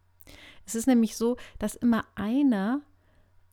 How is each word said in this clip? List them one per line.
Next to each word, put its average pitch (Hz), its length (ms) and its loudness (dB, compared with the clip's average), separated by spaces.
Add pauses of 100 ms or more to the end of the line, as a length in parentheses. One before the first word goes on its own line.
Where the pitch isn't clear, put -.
(640)
Es - 100 -10
ist 233 120 -4
nämlich 233 300 4
so, 233 200 -2 (220)
dass 214 160 -6
immer 233 300 0 (100)
einer 240 680 0 (720)